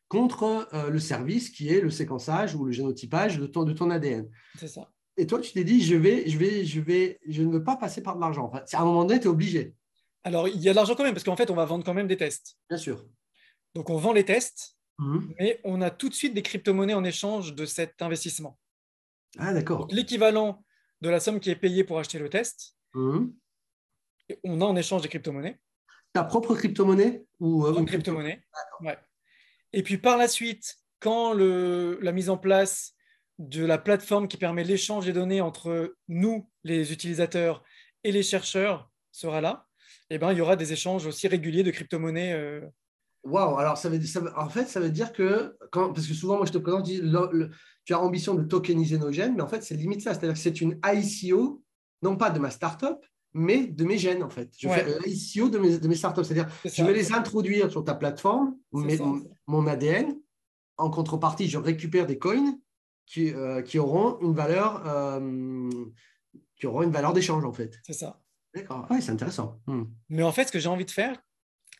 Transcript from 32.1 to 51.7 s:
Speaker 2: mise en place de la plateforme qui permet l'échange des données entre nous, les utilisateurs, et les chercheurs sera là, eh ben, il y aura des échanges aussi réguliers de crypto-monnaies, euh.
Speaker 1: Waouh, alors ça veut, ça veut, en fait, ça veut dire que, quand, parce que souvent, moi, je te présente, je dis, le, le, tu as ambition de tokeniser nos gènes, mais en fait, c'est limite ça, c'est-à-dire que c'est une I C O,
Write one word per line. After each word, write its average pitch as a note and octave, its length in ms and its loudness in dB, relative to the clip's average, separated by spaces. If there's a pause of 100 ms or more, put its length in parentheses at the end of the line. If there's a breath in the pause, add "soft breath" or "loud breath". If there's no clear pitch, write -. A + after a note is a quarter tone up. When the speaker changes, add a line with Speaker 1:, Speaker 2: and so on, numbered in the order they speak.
Speaker 2:
mise F#3 180 0
en F#3 80 0
place F#3+ 560 2 (460)
de D3+ 240 -6
la D#3+ 140 4
plateforme G3+ 500 0
qui - 80 -12
permet E3+ 260 -2
l'échange F#3+ 440 -2
des F#3 60 -2
données F3+ 280 0
entre E3 560 -4 (100)
nous, G3+ 420 -2 (140)
les D#3+ 300 -2
utilisateurs, E3+ 720 -2 (400 soft breath)
et G#3 80 0
les G3 100 4
chercheurs F#3+ 640 -2 (220)
sera D#3 300 -4
là, F#3+ 260 -2 (440 soft breath)
eh D#3 80 -4
ben, E3 120 2
il F3+ 80 2
y - 20 2
aura E3+ 140 4
des D#3+ 180 -2
échanges F3+ 340 -2
aussi D#3 200 -4
réguliers E3+ 380 2
de F3 80 0
crypto-monnaies, E3 600 -4
euh. D3 300 -8 (600)
Speaker 1:
Waouh, D#3 300 2
alors D3 220 2
ça F3 100 -4
veut, D#3+ 140 0
ça E3 180 -4
veut, E3 180 -6
en D3+ 120 -4
fait, B3 160 -2
ça F#3+ 140 -4
veut E3 100 0
dire A3 200 -2
que, G3 460 0 (160)
quand, F3+ 220 0
parce D#3 120 -4
que - 60 -4
souvent, F#3+ 240 -2
moi, G3 80 2
je - 80 -2
te F3 60 2
présente, F3+ 280 0
je F#3 60 -4
dis, F#3 80 -4
le, E3+ 320 2
le, D#3+ 180 2 (360 loud breath)
tu F3 80 0
as E3+ 40 2
ambition F3+ 360 0
de D#3+ 80 2
tokeniser E3 560 2
nos D3 140 0
gènes, G#3+ 220 0
mais F#3+ 60 -2
en C#3+ 80 -4
fait, A3 140 -6
c'est D#3 140 -8
limite G3 260 -2
ça, A3 100 -2
c'est-à-dire D#3+ 220 -2
que D#3+ 40 -6
c'est E3 220 -2
une E3 240 0
I G3+ 180 4
C F#3 300 -2
O, B3 320 2 (380)